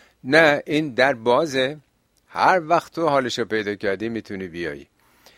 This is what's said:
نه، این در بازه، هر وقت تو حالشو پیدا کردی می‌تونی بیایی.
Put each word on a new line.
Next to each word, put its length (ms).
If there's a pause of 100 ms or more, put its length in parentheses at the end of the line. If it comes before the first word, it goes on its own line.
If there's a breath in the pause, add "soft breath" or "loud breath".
(240 soft breath)
نه، 420
این 280
در 200
بازه، 640 (500)
هر 400
وقت 260
تو 140
حالشو 380
پیدا 300
کردی 340
می‌تونی 380
بیایی. 400 (500 soft breath)